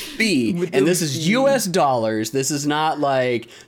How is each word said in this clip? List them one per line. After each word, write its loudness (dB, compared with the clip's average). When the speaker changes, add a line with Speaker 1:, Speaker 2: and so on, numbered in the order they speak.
Speaker 1:
B. 0
Speaker 2:
With -4
Speaker 1:
And 4
Speaker 2:
a 4
Speaker 1:
this 2
is -4
Speaker 2:
B. 0
Speaker 1:
U 2
S 2
dollars. 0
This -2
is -4
not 0
like, 0